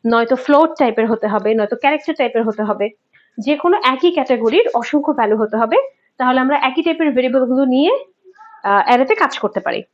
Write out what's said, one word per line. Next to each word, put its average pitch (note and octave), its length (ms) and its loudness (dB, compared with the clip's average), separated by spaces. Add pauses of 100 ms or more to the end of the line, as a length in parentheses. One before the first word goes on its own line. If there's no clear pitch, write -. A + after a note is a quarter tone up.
নয়তো A#3 280 2
ফ্লোট D4 420 4
টাইপের A3+ 300 0
হতে G#3+ 200 -2
হবে, G#3 280 -2
নয়তো G#3+ 200 0
ক্যারেক্টার D4 400 -2
টাইপের A#3 280 -2
হতে G#3+ 200 -4
হবে। G#3 220 -2 (520)
যে A#3 180 -2
কোনো F4 280 0
একই C4 280 2
ক্যাটাগরির C4 640 0
অসংখ্য C#4+ 400 -2
ভ্যালু G#3+ 240 0
হতে G#3+ 200 -4
হবে, A#3 200 2 (400)
তাহলে B3+ 220 0
আমরা C4+ 180 0
একই C4 260 -2
টাইপের E4 280 0
ভেরিয়েবলগুলো B3+ 540 0
নিয়ে, C4+ 260 2 (720)
আহ, G3+ 220 2
অ্যারেতে C4 300 2
কাজ C4+ 240 -2
করতে G#3 200 -4
পারি। - 220 -6 (120)